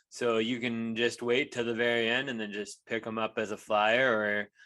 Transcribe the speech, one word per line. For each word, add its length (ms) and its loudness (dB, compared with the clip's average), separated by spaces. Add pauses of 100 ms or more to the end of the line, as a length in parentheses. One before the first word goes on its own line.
So 300 0
you 200 0
can 380 -4
just 240 0
wait 320 0
till 100 -2
the 100 -2
very 360 2
end 180 0
and 100 -6
then 140 -6
just 340 -10
pick 200 -4
him 120 -6
up 200 -2
as 140 -2
a 60 -6
flyer, 560 4
or 360 0 (160)